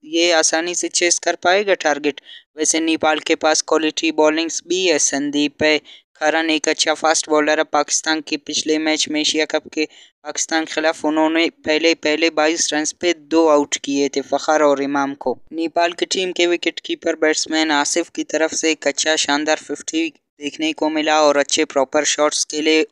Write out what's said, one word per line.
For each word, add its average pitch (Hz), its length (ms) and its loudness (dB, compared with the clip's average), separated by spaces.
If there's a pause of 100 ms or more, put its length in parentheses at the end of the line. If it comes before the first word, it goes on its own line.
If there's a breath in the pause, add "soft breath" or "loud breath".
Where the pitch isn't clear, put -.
ये 165 280 2
आसानी 165 420 0
से 170 140 -6
चेस 175 300 0
कर 170 180 -2
पाएगा 190 380 2
टारगेट। 147 460 -2 (360 loud breath)
वैसे 156 240 0
नेपाल 156 400 0
के 160 160 0
पास 156 260 2
क्वालिटी 156 500 0
बॉलिंग्स 156 540 0
भी 180 180 0
है, 160 140 4
संदीप 147 640 -2
है, 151 160 4 (360 loud breath)
करन 160 340 0
एक 156 200 0
अच्छा 156 240 0
फास्ट 160 360 0
बॉलर 151 300 2
है। 156 60 0
पाकिस्तान 156 560 -2
के 151 180 -6
पिछले 151 400 -2
मैच 156 300 -2
में 151 120 -2
एशिया 151 260 0
कप - 200 -4
के 156 180 -4 (380 loud breath)
पाकिस्तान 160 420 -4
के - 80 -12
खिलाफ 160 320 -2
उन्होंने 156 420 2 (180)
पहले, 160 300 2
पहले 156 360 0
बाईस 156 420 0
रन्स 151 200 -2
पे 175 200 0 (140)
दो 160 200 4
आउट 147 300 2
किए 139 320 -2
थे 139 140 -4
फ़खर 151 400 0
और 143 200 4
इमाम 139 320 -2
को। 123 220 -4 (160)
नेपाल 170 400 -2
की 175 140 -4
टीम 185 240 -4
के 175 160 0
विकेट 170 320 -2
कीपर 165 360 -4
बैट्समैन 156 560 0
आसिफ 147 380 0
की 156 160 -8
तरफ 156 280 -2
से 160 180 -2
एक 151 160 -2
अच्छा 156 300 0
शानदार 151 400 0
फिफ्टी 160 500 -6
देखने 151 640 -8
को 156 160 -2
मिला 156 320 2
और 143 160 6
अच्छे 143 300 0
प्रॉपर 143 380 0
शॉट्स - 400 0
के 151 160 -8
लिए 156 300 4